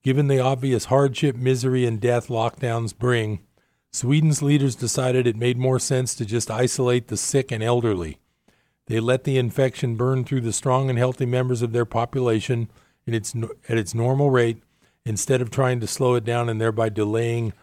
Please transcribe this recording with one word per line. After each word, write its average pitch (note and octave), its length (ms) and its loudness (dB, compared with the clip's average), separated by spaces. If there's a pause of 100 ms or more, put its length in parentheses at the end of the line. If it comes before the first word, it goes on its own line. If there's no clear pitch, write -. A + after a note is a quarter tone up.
Given C#3 280 2
the C#3 100 4
obvious B2+ 460 0
hardship, C3+ 500 2
misery, B2+ 500 0
and A2+ 140 -2
death A#2+ 300 0
lockdowns A#2 680 -4
bring, A2+ 440 -2 (500)
Sweden's D3 500 2
leaders C#3 360 2
decided B2+ 500 0
it A2+ 80 2
made A#2+ 220 0
more C3 200 2
sense B2+ 380 -2
to A#2+ 100 -4
just A2 240 -4
isolate B2 600 0
the A2 80 -4
sick - 340 -2
and A2+ 100 -4
elderly. A2 560 0 (680)
They A2+ 140 -2
let B2 240 0
the C3+ 120 0
infection B2 600 -2
burn B2+ 260 0
through C3 180 -2
the A2+ 120 -4
strong C3 360 0
and B2 80 0
healthy B2+ 280 0
members B2+ 360 0
of A#2 120 -2
their A#2+ 120 0
population A#2 840 -2 (360)
in A#2 80 -4
its, A2 220 -4 (320)
at A#2 100 0
its G2+ 160 -2
normal C3 380 2
rate A#2 300 2 (460)
instead A#2+ 320 0
of A#2+ 120 -4
trying B2+ 280 0
to A2+ 60 -4
slow B2 300 0
it A2+ 100 -2
down A#2 240 0
and A2 100 -2
thereby A2+ 300 0
delaying A2 720 -2